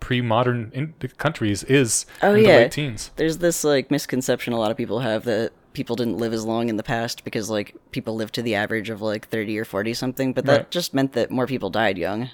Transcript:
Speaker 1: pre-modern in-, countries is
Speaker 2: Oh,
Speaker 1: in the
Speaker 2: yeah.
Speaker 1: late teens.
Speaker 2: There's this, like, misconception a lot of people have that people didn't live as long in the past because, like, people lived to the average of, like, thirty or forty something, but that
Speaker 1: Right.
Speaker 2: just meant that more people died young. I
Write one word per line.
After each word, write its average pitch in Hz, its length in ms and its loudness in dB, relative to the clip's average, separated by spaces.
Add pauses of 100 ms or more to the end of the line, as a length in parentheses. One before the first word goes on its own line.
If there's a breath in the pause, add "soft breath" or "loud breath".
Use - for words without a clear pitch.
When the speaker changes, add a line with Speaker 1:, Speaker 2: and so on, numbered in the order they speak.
Speaker 1:
pre-modern 120 720 0
in-, 156 220 -6 (240)
countries 113 460 0
is 131 420 2 (160 loud breath)
Speaker 2:
Oh, 190 80 6
Speaker 1:
in 208 120 8
the 214 60 10
Speaker 2:
yeah. 165 80 10
Speaker 1:
late 117 160 6
teens. 135 440 -6
Speaker 2:
There's 160 220 0
this, 175 260 0
like, 143 260 2
misconception 127 640 0
a 117 40 0
lot 107 120 2
of 113 80 -4
people 113 220 -2
have 110 240 -2
that 113 280 0 (200)
people 120 240 -4
didn't 113 220 -2
live 117 160 -2
as 110 100 -4
long 113 240 0
in 110 80 -2
the 107 60 -4
past 117 420 -4
because, 110 240 -6
like, 107 260 -4 (180)
people 113 220 -4
lived 110 200 -4
to 120 80 -4
the 113 120 0
average 104 360 -2
of, 104 100 -8
like, 107 280 -4
thirty 107 300 -4
or 110 60 -4
forty 107 300 -4
something, 127 400 -2
but 127 100 -2
that 139 120 2
Speaker 1:
Right. 143 140 -4
Speaker 2:
just 175 220 -4
meant 135 220 0
that 113 160 0
more 123 160 0
people 120 240 -4
died 104 260 0
young. 95 280 -4
I 127 100 -10